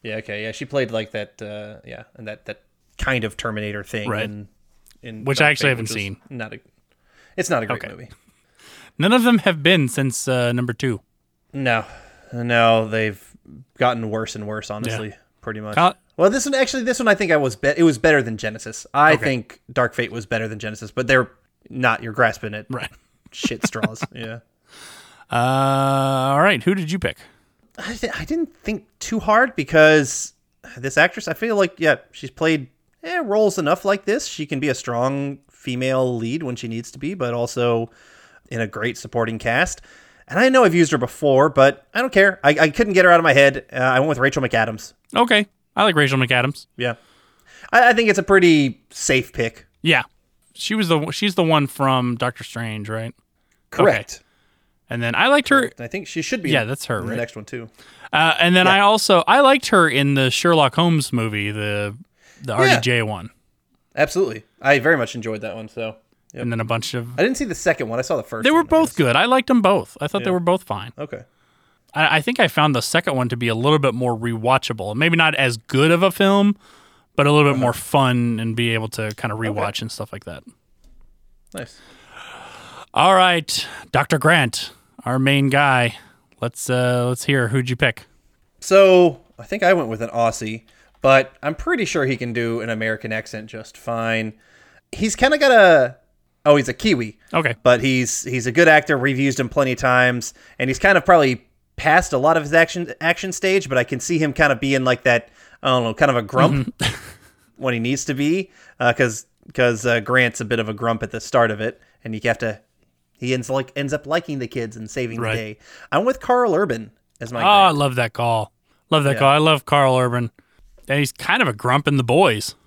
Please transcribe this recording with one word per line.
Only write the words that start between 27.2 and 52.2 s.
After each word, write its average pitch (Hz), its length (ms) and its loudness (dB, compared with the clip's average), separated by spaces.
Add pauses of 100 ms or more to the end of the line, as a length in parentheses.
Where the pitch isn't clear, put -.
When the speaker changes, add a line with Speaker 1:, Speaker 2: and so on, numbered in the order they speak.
Speaker 1:
I 233 160 -12
th-, 226 240 -8
I 156 60 -10
didn't 320 320 -6
think 208 300 -8 (120)
too - 220 -6
hard 226 360 0
because 156 800 2 (420)
this 131 220 -6
actress, 180 300 0
I 214 60 -6
feel 220 220 -4
like, 190 220 0
yeah, 156 180 2 (160)
she's - 180 -16
played, 160 380 -2 (340)
eh, 349 220 -8
roles 208 340 0
enough 160 260 -2
like 196 200 -2
this. 202 220 -4
She - 200 -10
can 139 140 -6
be 147 80 -2
a 127 60 -2
strong 139 640 -4 (120)
female 131 640 -4
lead 117 260 -6
when 127 140 -8
she 120 120 -10
needs 117 240 -10
to 139 60 -20
be, 147 160 -8
but 127 180 -6
also 120 580 -2 (600)
in 117 100 -8
a 110 60 -4
great 107 320 -8
supporting 113 400 -4
cast. 123 420 -2 (480)
And 175 100 -4
I 254 100 4
know 262 160 4
I've 170 100 4
used 170 180 4
her 147 60 0
before, 135 500 2
but 135 460 4
I 220 60 -2
don't 254 120 -4
care. 190 320 4
I, 147 60 8 (100)
I 156 100 4
couldn't 214 220 0
get 180 120 6
her 175 60 8
out 170 100 8
of 165 40 -2
my 151 80 4
head. 139 400 4
Uh, - 40 -10
I 127 240 2
went 151 80 0
with 139 100 -2
Rachel 135 240 0
McAdams. 110 500 -2 (220)
Speaker 2:
Okay. 233 320 2 (300)
I 202 80 2
like 185 120 2
Rachel 139 220 2
McAdams. 127 480 0 (100)
Speaker 1:
Yeah. 123 180 -4 (800)
I, 240 180 6
I - 40 4
think 220 160 2
it's 190 80 2
a 190 40 -2
pretty 170 580 4 (100)
safe - 420 -2
pick. - 340 -8 (160)
Speaker 2:
Yeah. 156 200 2 (520)
She - 200 -6
was 208 140 -2
the, 156 240 0
she's 202 240 -2
the 185 80 2
one 151 220 2
from 127 500 -2
Doctor 120 280 -6